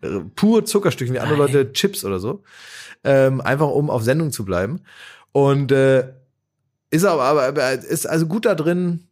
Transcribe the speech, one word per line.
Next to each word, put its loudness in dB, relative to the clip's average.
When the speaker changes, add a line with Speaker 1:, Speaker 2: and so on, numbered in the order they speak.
Speaker 1:
äh, -4
pur 4
Zuckerstücken, -2
wie -4
andere -2
Speaker 2:
Nein. 2
Speaker 1:
Leute 2
Chips -4
oder -2
so, -8
ähm, 2
einfach 0
um 0
auf -2
Sendung 0
zu -8
bleiben. -4
Und, 2
äh, 2
ist 2
aber, 2
aber, 2
aber 0
ist -6
also 0
gut -4
da 4
drin -2